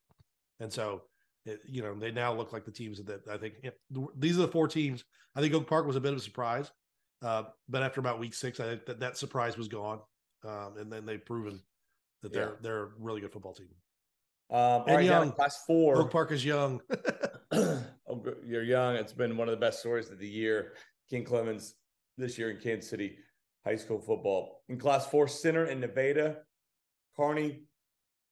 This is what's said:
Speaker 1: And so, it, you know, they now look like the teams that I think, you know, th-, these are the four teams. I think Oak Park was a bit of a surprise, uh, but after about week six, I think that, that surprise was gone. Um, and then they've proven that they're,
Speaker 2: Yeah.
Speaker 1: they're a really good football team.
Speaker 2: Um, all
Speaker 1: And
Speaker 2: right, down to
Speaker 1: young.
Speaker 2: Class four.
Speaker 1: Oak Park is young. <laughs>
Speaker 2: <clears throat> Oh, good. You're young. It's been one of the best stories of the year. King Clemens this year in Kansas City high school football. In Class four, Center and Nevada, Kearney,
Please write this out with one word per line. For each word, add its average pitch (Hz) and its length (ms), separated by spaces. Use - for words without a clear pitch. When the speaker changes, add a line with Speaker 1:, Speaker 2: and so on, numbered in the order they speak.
Speaker 1:
And 110 120
so, 104 300
it, 107 200
you 127 160
know, 104 140
they 110 160
now 120 200
look 113 200
like 110 120
the 113 60
teams 104 320
that 98 260
I 104 100
think, 107 160
you 123 80
know, 131 160
th-, 139 140
these 170 180
are 185 40
the 165 60
four 165 200
teams. 143 340
I 139 60
think 151 120
Oak 160 160
Park 160 160
was 139 120
a 135 40
bit 143 120
of 139 60
a 120 40
surprise, 120 480
uh, 113 220
but 131 140
after 131 160
about 123 220
week 117 140
six, 127 260
I 113 60
think 113 200
that, 117 140
that 123 180
surprise 120 400
was 113 100
gone. 107 300
Um, 104 340
and 107 140
then 110 140
they've 107 180
proven 104 360
that 104 100
they're, 107 180
Speaker 2:
Yeah. 104 120
Speaker 1:
they're 110 220
a 101 40
really 110 200
good 98 120
football 95 200
team. 90 160
Speaker 2:
Um, 123 100
all 120 280
Speaker 1:
And 147 100
Speaker 2:
right, 175 120
down 170 140
to 151 40
Speaker 1:
young. 135 60
Speaker 2:
Class - 340
four. 160 300
Speaker 1:
Oak 120 160
Park 160 180
is 139 140
young. 143 420
<laughs> - 60
Speaker 2:
<clears throat> 170 320
Oh, 113 60
good. 120 220
You're 117 160
young. 123 320
It's 110 180
been 120 240
one 117 120
of 113 40
the 110 80
best 113 200
stories 117 300
of 92 100
the 104 80
year. 107 460
King 120 140
Clemens 113 500
this 123 220
year 113 140
in 101 80
Kansas 113 280
City 101 280
high 107 100
school 110 240
football. 98 720
In 123 100
Class 135 300
four, 147 180
Center 160 380
and 135 160
Nevada, 139 560
Kearney, 151 480